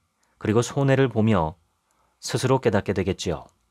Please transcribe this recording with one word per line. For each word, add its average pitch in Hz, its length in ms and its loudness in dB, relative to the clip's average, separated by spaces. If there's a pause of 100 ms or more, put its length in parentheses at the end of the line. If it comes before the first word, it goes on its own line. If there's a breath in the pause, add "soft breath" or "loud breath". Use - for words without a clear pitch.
(380)
그리고 110 240 0
손해를 135 480 0
보며 104 460 0 (640)
스스로 131 380 0
깨닫게 104 340 0
되겠지요. 87 520 -4 (240)